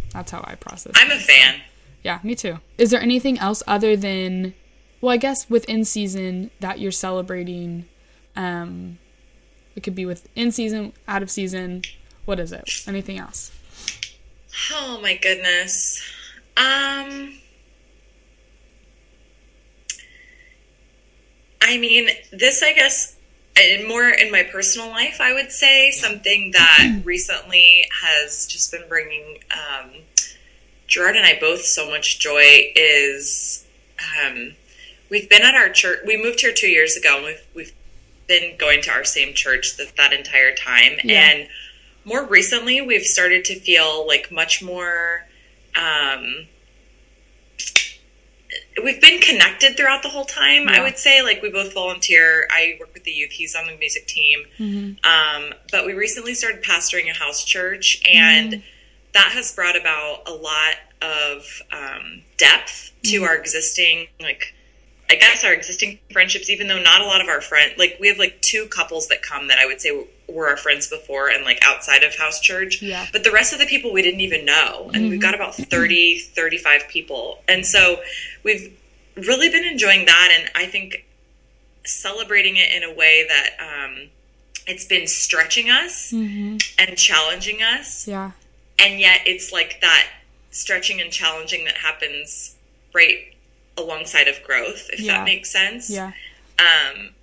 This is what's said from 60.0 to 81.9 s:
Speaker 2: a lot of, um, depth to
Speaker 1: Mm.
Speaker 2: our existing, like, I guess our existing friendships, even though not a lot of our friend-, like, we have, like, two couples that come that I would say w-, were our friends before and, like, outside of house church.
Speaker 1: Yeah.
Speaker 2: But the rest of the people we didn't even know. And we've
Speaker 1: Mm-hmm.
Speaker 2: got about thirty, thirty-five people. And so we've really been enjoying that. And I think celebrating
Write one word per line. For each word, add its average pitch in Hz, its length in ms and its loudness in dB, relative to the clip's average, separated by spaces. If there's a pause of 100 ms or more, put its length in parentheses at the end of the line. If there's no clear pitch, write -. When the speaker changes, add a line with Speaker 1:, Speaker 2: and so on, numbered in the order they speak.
Speaker 2:
a 165 60 -10
lot 156 420 -2 (260)
of, 147 600 -6 (100)
um, 135 520 -12 (140)
depth - 540 4 (120)
to 208 180 0
Speaker 1:
Mm. 175 60 -2
Speaker 2:
our 165 80 2
existing, 165 720 -2 (120)
like, 151 340 -8 (560)
I 156 60 4
guess 220 280 4
our 190 100 2
existing 202 460 -4 (120)
friendships, 196 380 0
even 202 180 -4
though 190 140 -2
not 180 200 6
a - 20 -2
lot 190 180 0
of 185 60 -6
our 147 140 -2
friend-, 147 360 2
like, 175 220 2
we 202 80 0
have, 214 100 2
like, 185 240 -2
two 214 260 0
couples 160 420 -6
that - 120 0
come 143 260 -8
that 131 120 4
I 131 80 4
would 131 140 -8
say 156 80 -4
w-, 143 180 -6 (200)
were 160 200 -6
our 143 100 0
friends 143 300 -2
before 139 400 -6
and, 135 160 0
like, 123 180 -2
outside 139 420 2
of 151 120 2
house 156 240 -4
church. 190 420 -2
Speaker 1:
Yeah. 185 300 -8
Speaker 2:
But 208 120 -2
the 226 80 4
rest 214 220 2
of 277 60 -4
the 277 80 0
people 269 260 -4
we 190 80 2
didn't 180 200 -2
even 160 240 -4
know. 147 480 0
And 214 100 0
we've 220 80 0
Speaker 1:
Mm-hmm. 190 80 -4
Speaker 2:
got 196 160 0
about 196 200 -8
thirty, 170 640 0
thirty-five 160 680 -2
people. 135 600 -10
And 185 200 0
so 180 340 4 (420)
we've 208 280 -2 (440)
really 262 340 2
been 339 160 0
enjoying 202 400 2
that. 175 340 6
And 165 160 -8
I 180 100 -2
think 190 400 -10 (800)
celebrating 202 720 -2